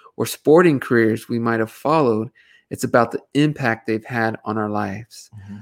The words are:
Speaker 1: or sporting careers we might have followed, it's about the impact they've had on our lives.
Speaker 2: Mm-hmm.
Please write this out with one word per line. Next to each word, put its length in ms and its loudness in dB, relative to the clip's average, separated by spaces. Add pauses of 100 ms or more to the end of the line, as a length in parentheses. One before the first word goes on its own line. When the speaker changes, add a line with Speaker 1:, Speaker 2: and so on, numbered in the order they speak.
(180)
Speaker 1:
or 80 -2
sporting 540 4
careers 500 0
we 100 -4
might 220 0
have 100 -4
followed, 580 0 (400)
it's 140 -6
about 280 2
the 100 -8 (120)
impact 540 0
they've 160 -2
had 400 -4
on 140 -6
our 120 -4
lives. 680 -8
Speaker 2:
Mm-hmm. 260 -18